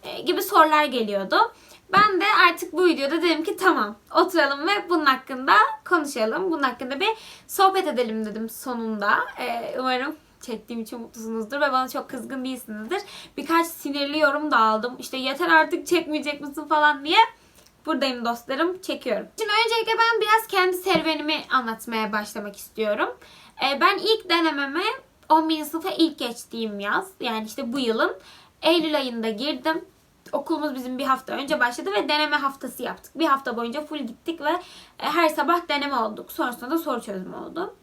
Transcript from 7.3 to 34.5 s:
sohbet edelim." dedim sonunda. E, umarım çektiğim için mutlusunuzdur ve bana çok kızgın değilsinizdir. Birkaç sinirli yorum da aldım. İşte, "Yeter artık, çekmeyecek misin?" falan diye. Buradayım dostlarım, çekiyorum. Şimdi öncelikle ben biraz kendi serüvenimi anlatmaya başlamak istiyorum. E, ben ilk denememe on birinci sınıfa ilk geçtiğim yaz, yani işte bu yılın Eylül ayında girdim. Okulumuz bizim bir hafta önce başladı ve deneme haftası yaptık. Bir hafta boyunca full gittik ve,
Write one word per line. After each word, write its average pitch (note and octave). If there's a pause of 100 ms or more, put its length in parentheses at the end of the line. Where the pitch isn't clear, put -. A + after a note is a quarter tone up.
sohbet F#4+
edelim." A3
dedim A3
sonunda. A3 (200)
E, A#3+
umarım C4 (260)
çektiğim A3+
için A#3
mutlusunuzdur A3+
ve C#4+
bana B3+
çok C4
kızgın B3+
değilsinizdir. A#3+ (360)
Birkaç E4
sinirli C#4+
yorum D4+
da B3+
aldım. A3
İşte, C4
"Yeter C#4
artık, D#4
çekmeyecek D4+
misin?" D4
falan D4+
diye. F4 (680)
Buradayım C4
dostlarım, C#4
çekiyorum. A3 (120)
Şimdi G#4 (140)
öncelikle A4+
ben A4+
biraz A4
kendi F#4
serüvenimi D#4
anlatmaya A3+
başlamak G#3
istiyorum. A3 (560)
E, C#4
ben F#4+
ilk G#4+
denememe D#4 (460)
on D#4+
birinci D4+
sınıfa E4
ilk D#4+
geçtiğim A3+
yaz, A3+
yani A3
işte A#3
bu C#4
yılın B3+ (440)
Eylül D#4
ayında A#3
girdim. C#4+ (460)
Okulumuz C#4+
bizim B3+
bir C4+
hafta C4
önce C#4
başladı D4+
ve F4
deneme D4+
haftası C#4
yaptık. -
Bir D#4+
hafta C4+
boyunca A#3+
full D#4
gittik C#4+
ve, D4 (500)